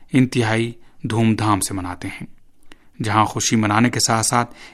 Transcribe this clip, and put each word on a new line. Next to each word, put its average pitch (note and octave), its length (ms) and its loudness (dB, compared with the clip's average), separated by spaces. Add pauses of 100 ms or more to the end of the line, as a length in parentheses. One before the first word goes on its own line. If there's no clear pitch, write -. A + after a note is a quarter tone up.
(120)
انتہائی A#2 600 2 (300)
دھوم A2 320 2
دھام G#2 260 2
سے F#2+ 140 -4
مناتے F2+ 340 -8
ہیں، - 180 -12 (760)
جہاں G#2+ 220 4
خوشی - 320 -2
منانے A2 340 2
کے A#2+ 100 -4
ساتھ A2+ 260 0
ساتھ A#2+ 280 0 (200)